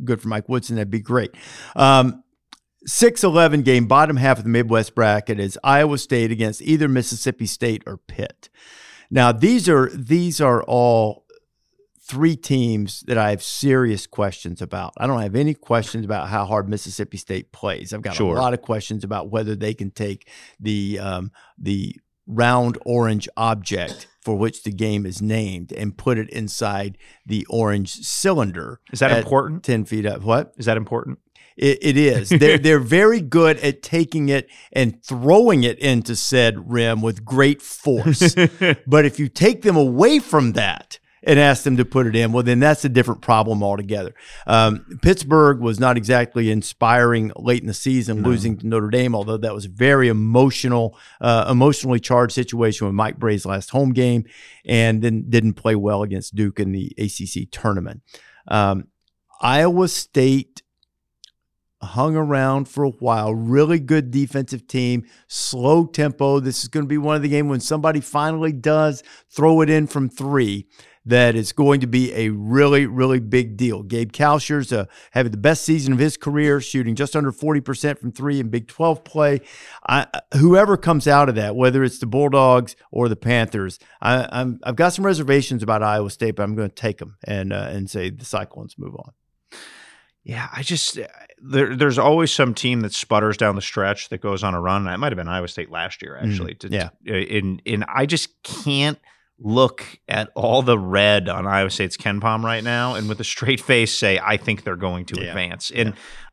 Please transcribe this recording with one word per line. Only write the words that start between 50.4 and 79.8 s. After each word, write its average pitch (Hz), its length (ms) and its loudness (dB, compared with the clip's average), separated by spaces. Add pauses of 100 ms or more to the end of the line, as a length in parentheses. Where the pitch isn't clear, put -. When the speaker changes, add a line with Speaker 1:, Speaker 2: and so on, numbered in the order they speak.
Speaker 1:
uh, 117 300 2
emotionally 127 480 2
charged 123 360 2
situation 117 520 -2
with 98 80 -2
Mike 110 240 -2
Bray's 107 260 -2
last 98 260 -6
home 135 220 2
game, 120 320 2 (400)
and 113 380 2
then 113 260 -2
didn't 110 260 2
play 113 200 0
well 104 300 -2
against 98 320 -8
Duke 104 240 -2
in 95 100 -2
the 95 260 -6
A 104 120 -4
C 95 180 -10
C - 200 -8
tournament. 95 560 -6 (440)
Um, 98 400 0 (540)
Iowa 170 480 2
State 135 720 0 (1200)
hung 123 340 -2
around 139 520 0
for 143 160 -2
a 139 60 0
while. 113 440 -2
Really 143 460 2
good 135 320 0
defensive 135 560 -4
team, 123 360 -2 (220)
slow 143 600 0
tempo. 139 540 0
This 127 220 -6
is 120 60 -10
gonna 147 180 -4
be 147 120 -2
one 151 180 0
of 147 60 -2
the 147 60 -2
games 147 220 0
when 131 100 -2
somebody 156 400 -2
finally 156 520 -4
does 151 500 0 (260)
throw 160 320 4
it 156 100 4
in 156 180 4
from 135 200 -4
three 127 600 -4 (360)
that 120 320 4
is 110 160 -4
going 143 280 4
to 127 60 -2
be 123 280 0
a 110 160 -2
really, 135 540 2
really 127 360 0
big 113 360 -2
deal. 107 280 -4
Gabe 117 260 -4
Kalsch's, 147 640 0
uh, 101 140 -2 (260)
having 123 180 0
the 104 80 -8
best 147 260 2
season 143 280 0
of 123 80 2
his 147 160 2
career, 147 440 0
shooting 117 360 -4
just 139 180 -4
under 143 160 0
forty 147 300 -2
percent 139 400 -6
from 120 100 -8
three 139 300 -4
in 117 80 -4
Big 110 180 -6
Twelve 160 380 -2
play. 147 360 0 (480)